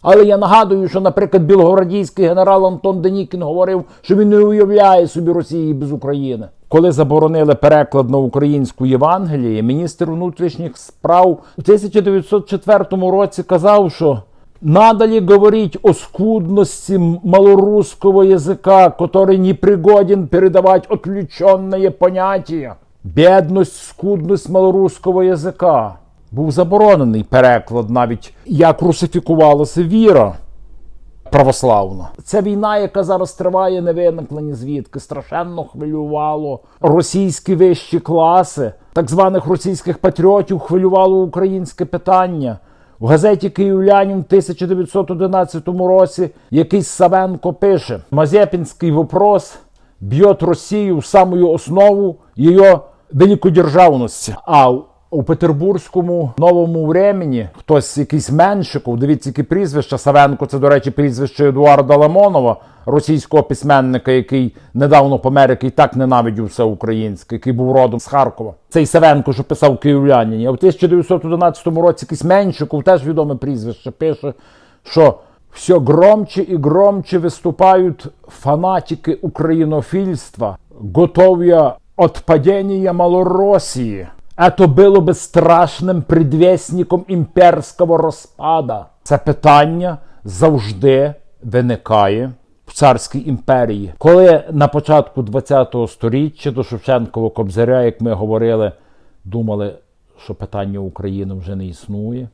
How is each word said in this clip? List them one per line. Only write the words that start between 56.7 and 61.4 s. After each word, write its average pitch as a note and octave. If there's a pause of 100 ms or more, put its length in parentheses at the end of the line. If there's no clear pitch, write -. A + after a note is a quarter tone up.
времені» E3 (100)
хтось, -
якийсь D3
Меншиков, E3
дивіться, C#3
які C3+
прізвища. D3+
Савенко — C#3+
це, C#3
до C#3
речі, C#3+
прізвище C#3